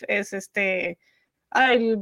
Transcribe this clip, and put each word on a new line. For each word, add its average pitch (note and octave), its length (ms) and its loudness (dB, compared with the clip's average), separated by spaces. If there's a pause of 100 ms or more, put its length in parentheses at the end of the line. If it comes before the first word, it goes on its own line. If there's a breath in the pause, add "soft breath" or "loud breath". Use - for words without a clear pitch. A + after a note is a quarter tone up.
es G3+ 260 -2
este, F#3 640 -4 (540)
ah, B3+ 220 4
el A3+ 280 2